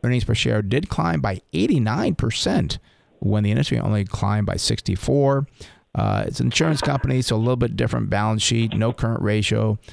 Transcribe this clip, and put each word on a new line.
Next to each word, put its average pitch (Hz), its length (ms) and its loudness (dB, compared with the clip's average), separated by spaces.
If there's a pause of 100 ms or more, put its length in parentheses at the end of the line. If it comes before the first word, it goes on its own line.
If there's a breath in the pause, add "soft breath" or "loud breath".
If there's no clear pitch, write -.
Earnings 123 220 2
per 110 100 0
share 110 280 0
did 113 260 0
climb 165 320 0
by 101 220 -2 (100)
eighty-nine 156 600 2
percent - 640 -2 (400 soft breath)
when 104 260 2
the 101 60 2
industry 123 280 0
only 101 280 0
climbed 104 400 -2
by 95 100 -2
sixty-four. 139 920 0 (480 loud breath)
Uh, 101 320 0
it's - 140 -6
an 120 60 2
insurance 151 340 0
company, 131 400 0
so 123 140 -2
a 110 40 0
little 123 180 2
bit 117 200 -2
different 120 320 -2
balance 107 340 0
sheet, 113 320 0
no 110 200 0
current 113 260 -2
ratio. 107 580 0 (140)